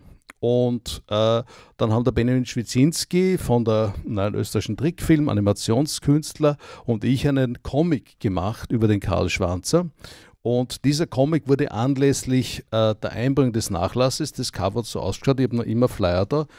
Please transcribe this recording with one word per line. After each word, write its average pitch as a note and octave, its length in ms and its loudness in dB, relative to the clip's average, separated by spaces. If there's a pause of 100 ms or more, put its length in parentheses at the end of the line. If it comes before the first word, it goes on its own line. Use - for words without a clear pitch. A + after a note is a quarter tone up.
(420)
Und, A#2+ 640 0
äh, A2+ 360 2 (340)
dann A2+ 160 0
haben A#2+ 100 2
der C#3+ 80 2
Benjamin B2 340 2
Schwitzinski E3+ 920 2
von A#2+ 260 0
der A2 300 2 (100)
Neuen G#2 300 -2
Österreichischen G#2+ 420 -4
Trickfilm, D3+ 540 2
Animationskünstler, C#3+ 1300 0 (260)
und A2 220 -2
ich C3 220 2
einen C3 340 0
Comic D3+ 580 -2
gemacht F#2+ 520 -4
über A2+ 180 4
den G#2 100 4
Karl F2+ 300 0
Schwanzer. F#2+ 640 -2 (500)
Und B2 420 -2
dieser D3 220 0
Comic C#3+ 420 0
wurde C#3 240 2
anlässlich, C3 1000 0
äh, A2 240 2
der - 160 -8
Einbringung B2+ 420 0
des A2 160 -2
Nachlasses, A#2 640 -2
das - 180 -6
Cover F#2+ 280 -4
hat A2+ 80 -6
so - 120 -8
ausgeschaut, B2 400 -2
ich C3 40 2
hab A#2 100 0
noch A#2+ 100 -2
immer A#2+ 240 2
Flyer F#2 380 0
da, D3 220 -2 (120)